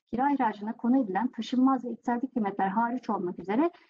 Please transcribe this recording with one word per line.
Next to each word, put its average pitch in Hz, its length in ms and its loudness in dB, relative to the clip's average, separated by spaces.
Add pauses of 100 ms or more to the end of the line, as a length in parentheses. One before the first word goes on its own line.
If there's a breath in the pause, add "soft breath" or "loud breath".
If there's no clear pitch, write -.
(120)
kira 254 200 0
ihracına 226 420 -2
konu 254 300 2
edilen 196 240 -2
taşınmaz 254 580 0
ve 247 40 -6
iktisadi 240 380 -4
kıymetler 196 400 -2
hariç 233 420 -2
olmak 196 300 -4
üzere 220 320 0 (180 soft breath)